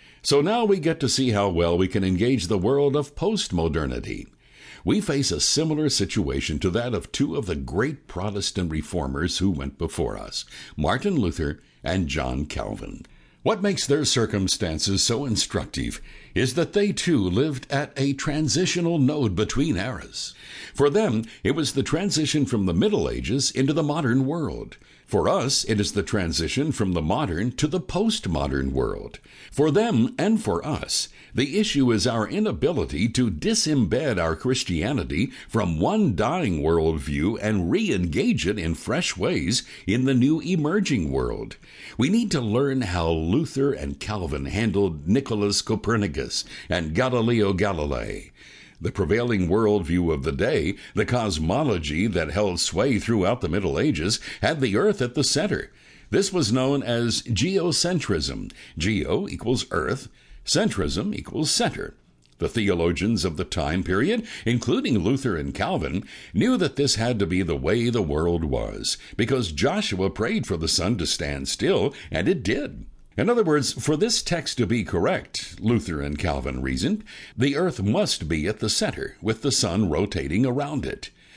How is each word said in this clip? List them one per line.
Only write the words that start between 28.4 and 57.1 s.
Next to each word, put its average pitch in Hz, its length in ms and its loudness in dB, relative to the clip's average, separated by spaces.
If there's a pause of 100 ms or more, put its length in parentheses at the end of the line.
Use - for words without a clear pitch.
world. 53 480 -4 (320)
For 151 180 2
them 147 480 2
and 202 240 2
for 85 240 -2
us, - 420 -4 (260)
the 139 240 0
issue 135 340 2
is 107 140 2
our 113 200 0
inability 120 840 0
to 120 200 0
disembed 131 880 0
our 82 160 0
Christianity 92 960 -2 (160)
from 87 320 0
one 156 380 2
dying 107 460 0
worldview 80 800 2
and 101 300 0
re-engage 135 760 0
it 107 120 0
in 82 160 -2
fresh - 420 -2
ways 101 460 0 (240)
in 123 200 2
the 135 80 4
new 139 260 4
emerging 156 720 0
world. 57 460 -4 (400)
We 131 100 4
need 220 220 2
to 156 100 0
learn 131 400 0
how 87 300 0
Luther 131 600 2
and 71 280 -8
Calvin 76 460 -4
handled 90 600 0
Nicholas 104 540 2
Copernicus 101 840 -2 (260)
and 82 240 -2
Galileo 117 580 2
Galilei. 73 800 -2 (500)
The 82 120 -4
prevailing 98 560 2
worldview 90 640 2
of 69 120 -2
the 80 80 -2
day, 98 420 0 (200)
the 101 120 0
cosmology 95 1000 0
that 82 260 0
held 95 280 0
sway 110 380 2
throughout 107 420 2
the 90 80 -2
Middle 82 300 0
Ages, 113 420 0 (220)
had 143 180 0
the 107 160 2
earth 202 240 2
at 123 140 -2
the 147 100 2
center. - 480 -2 (380)
This 190 220 2
was 135 200 2
known 131 300 2
as 117 400 0